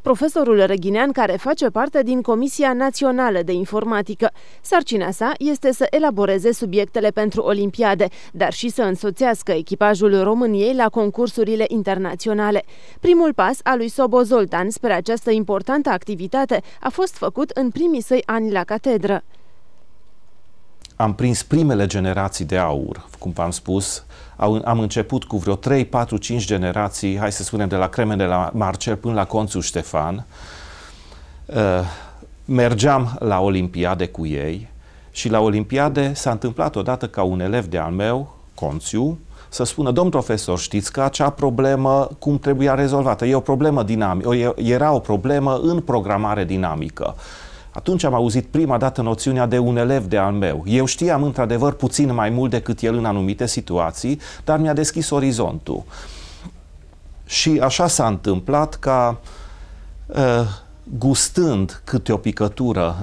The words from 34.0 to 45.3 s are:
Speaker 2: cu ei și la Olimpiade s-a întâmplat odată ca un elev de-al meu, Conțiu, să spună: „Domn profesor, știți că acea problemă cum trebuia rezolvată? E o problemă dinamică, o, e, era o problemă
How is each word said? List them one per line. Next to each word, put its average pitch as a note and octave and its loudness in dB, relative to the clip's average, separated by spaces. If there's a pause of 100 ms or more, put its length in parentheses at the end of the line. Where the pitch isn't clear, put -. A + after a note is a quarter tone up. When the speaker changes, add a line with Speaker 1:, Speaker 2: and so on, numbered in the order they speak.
Speaker 2:
cu E2 -8
ei D#2 -6 (420)
și - -8
la A2 4
Olimpiade C3+ 2
s-a C3+ -2
întâmplat B2 -2
odată B2+ -2
ca G2+ -2
un F#2 0
elev G2+ 0
de-al E2 -4
meu, A#2+ -2 (180)
Conțiu, A2 -4 (320)
să - -4
spună: C3 -2
„Domn F3 2
profesor, G#2+ 0
știți - -4
că C3+ 0
acea C#3 2
problemă C3+ 2 (100)
cum C#3+ 0
trebuia C#3 2
rezolvată? C3 2
E C3 4
o C3 2
problemă C#3 2
dinamică, G#2 0
o, A#2+ 4
e, A#2+ 2
era B2 2
o C3+ 2
problemă C3 0